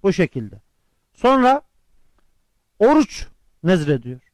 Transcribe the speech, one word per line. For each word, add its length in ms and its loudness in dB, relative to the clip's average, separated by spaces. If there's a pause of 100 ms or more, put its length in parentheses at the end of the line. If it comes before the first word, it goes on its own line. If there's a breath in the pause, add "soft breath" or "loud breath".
Bu 100 0
şekilde. 480 -6 (520)
Sonra 480 0 (1160)
oruç 480 0 (360)
nezrediyor. 580 -2 (120)